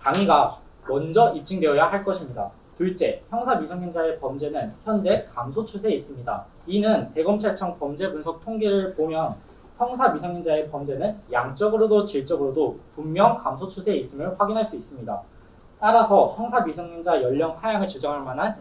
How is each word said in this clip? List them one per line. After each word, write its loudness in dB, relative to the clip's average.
당위가 4
먼저 4
입증되어야 2
할 -2
것입니다. -4
둘째, -2
형사 0
미성년자의 -4
범죄는 -6
현재 2
감소 -4
추세에 -2
있습니다. -8
이는 0
대검찰청 0
범죄 -4
분석 -6
통계를 0
보면 0
형사 2
미성년자의 -2
범죄는 -4
양적으로도 2
질적으로도 0
분명 4
감소 -6
추세에 -2
있음을 -6
확인할 0
수 -6
있습니다. -10
따라서 6
형사 0
미성년자 -2
연령 0
하향을 -2
주장할 -4
만한 -2